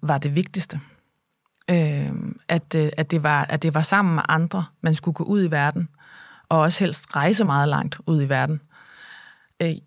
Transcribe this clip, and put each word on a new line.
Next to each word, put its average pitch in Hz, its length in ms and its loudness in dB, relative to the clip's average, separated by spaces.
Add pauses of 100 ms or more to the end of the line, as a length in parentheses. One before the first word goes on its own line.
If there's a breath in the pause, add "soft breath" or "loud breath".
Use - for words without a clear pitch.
var 147 160 2
det 143 160 -2
vigtigste. 170 460 -4 (880 soft breath)
Øhm, 147 680 0 (100)
at, - 260 -2
øh, 156 220 2
at 156 140 -2
det 160 120 0
var, 147 220 2
at 151 180 -2
det 160 120 0
var 151 80 2
sammen 190 320 2
med 151 140 0
andre, 165 360 0 (160)
man 160 140 2
skulle 156 200 -2
gå 165 100 -4
ud 202 200 0
i 165 60 0
verden, 151 380 0 (600 loud breath)
og 165 120 4
også 160 240 2
helst - 320 -4
rejse 190 280 2
meget 143 240 2
langt 143 380 -2
ud 156 160 2
i 135 60 -2
verden. 139 320 0 (1000 loud breath)
Øh, 165 100 0 (140)